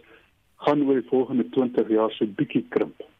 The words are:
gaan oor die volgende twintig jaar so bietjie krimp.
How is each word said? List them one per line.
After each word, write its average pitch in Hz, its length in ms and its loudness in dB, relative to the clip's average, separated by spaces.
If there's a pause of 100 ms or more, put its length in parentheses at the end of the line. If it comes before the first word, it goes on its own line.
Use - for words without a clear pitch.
(600)
gaan 147 280 2
oor 135 140 2
die - 80 -20
volgende 127 400 0
twintig 123 400 0
jaar 110 220 2
so - 140 -4
bietjie 110 440 -2
krimp. - 340 -4 (160)